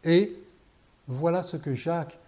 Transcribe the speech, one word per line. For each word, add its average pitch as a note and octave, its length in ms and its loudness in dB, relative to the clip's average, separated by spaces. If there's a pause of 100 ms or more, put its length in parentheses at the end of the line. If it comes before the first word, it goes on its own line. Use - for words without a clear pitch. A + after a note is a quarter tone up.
Et F3 340 4 (680)
voilà E3 340 0
ce F3 140 -8
que D3+ 180 -4
Jacques E3 540 -4